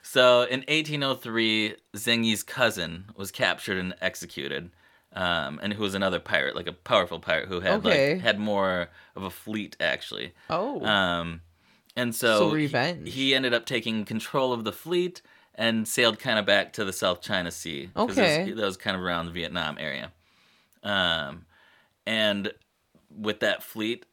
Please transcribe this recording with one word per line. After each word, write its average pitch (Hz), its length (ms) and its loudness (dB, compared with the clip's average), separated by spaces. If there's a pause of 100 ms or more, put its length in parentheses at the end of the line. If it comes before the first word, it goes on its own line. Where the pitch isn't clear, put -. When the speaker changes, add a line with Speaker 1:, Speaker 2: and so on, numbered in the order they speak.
Speaker 1:
So 123 400 8
in 131 260 -2
eighteen 151 340 0
oh 135 120 0
three, 110 600 0 (200)
Zheng 113 300 2
Yi's 107 160 2
cousin 95 640 -2 (100)
was 98 140 -10
captured 101 480 0
and 90 240 -4
executed, 82 680 -6 (440)
um, 82 480 -2
and 104 100 -4
who 104 120 -4
was 98 100 -2
another 95 260 0
pirate, 69 340 0
like, 87 120 -6
a 87 80 -6
powerful 90 460 0
pirate 85 280 -2
who 90 120 -4
had, 180 260 2
Speaker 2:
Okay. 143 280 4
Speaker 1:
like, 185 80 -6
had 104 160 2
more 98 520 0 (260)
of 95 60 -10
a 95 80 -6
fleet, 107 500 -8
actually. 67 540 -4 (160)
Speaker 2:
Oh. 208 340 -4
Speaker 1:
Um, 87 560 0 (560)
and 120 180 -2
so 110 240 4
Speaker 2:
So 104 120 6
Speaker 1:
he, 151 40 0 (100)
Speaker 2:
revenge. 143 500 -2
Speaker 1:
he 135 200 2
ended 131 200 2
up 117 120 0
taking 113 400 -2
control 127 480 0
of 113 100 -6
the 104 80 -2
fleet 175 480 -4 (340)
and 113 320 2
sailed 117 320 4
kinda 110 240 0
back 98 300 4
to 113 140 -4
the 95 80 -4
South 95 260 0
China 90 300 -2
Sea. 80 440 -8
'Cause 220 220 -2
it 247 60 4
was, 170 80 6
Speaker 2:
Okay. 170 220 0
Speaker 1:
that 107 120 -2
was 95 140 -2
kind 98 180 -2
of 92 60 -4
around 87 240 -2
the 85 60 -8
Vietnam 82 460 -4
area. 69 320 -8 (720)
Um, 87 600 0 (640)
and 104 460 0 (600)
with 107 260 -4
that 104 220 2
fleet 113 500 -6